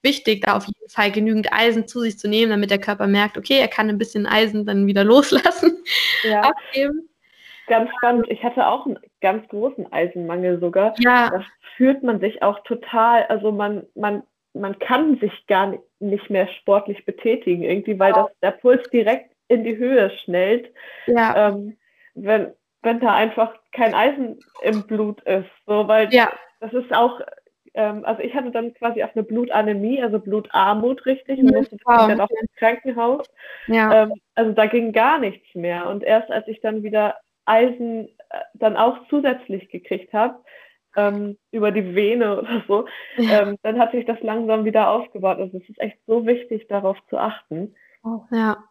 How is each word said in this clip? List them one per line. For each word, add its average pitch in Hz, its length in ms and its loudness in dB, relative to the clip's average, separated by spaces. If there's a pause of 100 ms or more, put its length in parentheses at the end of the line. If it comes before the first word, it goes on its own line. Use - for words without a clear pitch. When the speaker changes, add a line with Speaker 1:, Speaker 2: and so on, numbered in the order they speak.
Speaker 1:
wichtig, 226 420 0
da 208 120 2
auf 196 100 -4
jeden - 220 -14
Fall 208 240 0
genügend 214 400 0
Eisen 226 340 2
zu - 140 -10
sich 226 180 -4
zu 208 100 -6
nehmen, 220 220 2
damit 202 200 0
der 202 100 0
Körper 202 260 -4
merkt, 202 320 0
okay, 269 200 0
er - 100 2
kann 214 200 0
ein 208 100 -2
bisschen 214 280 -4
Eisen 214 400 0
dann 202 200 2
wieder 196 180 2
<laughs> - 0 -
loslassen, 294 720 4 (460)
Speaker 2:
Ja. 214 260 2
Speaker 1:
abgeben. 294 600 -2 (680)
Speaker 2:
Ganz 240 180 0
spannend. 240 320 2
Ich 220 160 -6
hatte 240 220 0
auch 269 200 0
einen 233 120 -6 (220)
ganz 208 280 -2
großen 220 440 -6
Eisenmangel 175 680 -2
sogar. 190 380 0
Speaker 1:
Ja. 240 320 4
Speaker 2:
Da 196 140 -4 (320)
fühlt 269 260 2
man 220 180 -2
sich 208 220 -4
auch 202 220 0
total, 233 640 2
also 214 240 0
man, 208 320 -4 (100)
man, 208 280 -4 (320)
man 98 240 -8
kann 285 420 0
sich - 260 -6
gar 196 220 2
ni-, 190 100 -8 (220)
nicht 202 300 -6
mehr 196 180 0 (120)
sportlich 202 460 0
betätigen 208 560 -2
irgendwie, 190 360 -4
weil 196 140 4
Speaker 1:
Genau. 208 160 4
Speaker 2:
das, - 140 -14
der 190 80 2 (100)
Puls 247 300 4
direkt 233 400 0 (180)
in 233 160 2
die 226 120 -4
Höhe 240 340 2 (140)
schnellt, 190 480 0 (340)
Speaker 1:
Ja. 226 420 2
Speaker 2:
ähm, 202 280 -6 (380)
wenn, 202 380 -2 (300)
wenn 233 180 0
da 226 140 2
einfach 220 380 0 (200)
kein 233 220 0
Eisen 262 440 -2 (240)
im 214 240 -2
Blut 214 360 -4
ist, 190 260 -2 (180)
so, 208 220 0
weil 220 240 4
Speaker 1:
Ja. 240 180 6 (300)
Speaker 2:
das 220 140 -12
ist 247 200 -4
auch, 240 260 2 (540)
ähm, 214 300 -4
also 220 180 -4
ich 247 120 -8
hatte 254 160 -4
dann 233 240 -6
quasi 233 280 -4
auch - 120 -6
eine 220 80 -2
Blutanämie, 214 800 -2
also 214 160 -2
Blutarmut 208 880 -2
richtig, 269 320 -4
und 262 120 6
Speaker 1:
Mhm. - 60 4
Speaker 2:
musste 220 200 -2 (100)
Speaker 1:
Wow, 233 220 6
Speaker 2:
dann 214 120 2
auch - 100 2
Speaker 1:
okay. 220 120 -4
Speaker 2:
ins - 140 -10
Krankenhaus. 233 720 -2 (400)
Speaker 1:
Ja. 220 360 4
Speaker 2:
Ähm, 214 100 0 (220)
also 226 180 0
da 214 140 4
ging 226 260 -2
gar 254 260 2
nichts - 360 -8
mehr. 175 340 -6
Und 202 140 -8
erst 220 280 2
als 220 180 -6
ich 220 120 -12
dann 220 220 -6
wieder 208 340 -2 (300)
Eisen, 233 640 0 (220)
äh, - 80 -10 (160)
dann 214 220 0
auch 247 220 2 (100)
zusätzlich 269 600 -4
gekriegt 185 420 -10
hab, 233 320 -2 (520)
ähm, 208 420 -2 (120)
über 208 220 0
die 185 220 -4
Vene 208 460 0
<laughs> - 20 -8
oder 233 260 -4
so, 202 180 0 (300)
Speaker 1:
Ja. 214 260 4
Speaker 2:
ähm, 202 200 -4
dann 220 160 -4
hat 233 140 2
sich 240 120 -4
das 226 160 -6
langsam 220 440 -2
wieder 214 260 2
aufgebaut. 190 480 -2
Also 185 200 -10
es 180 100 -18
ist - 120 -20
echt 214 160 -8 (100)
so 226 200 0
wichtig, 240 420 -2
darauf 196 300 -4 (100)
zu - 100 -8
achten. 208 560 -6 (300)
Speaker 1:
Oh, 226 160 -8 (100)
ja. 220 280 -2 (120)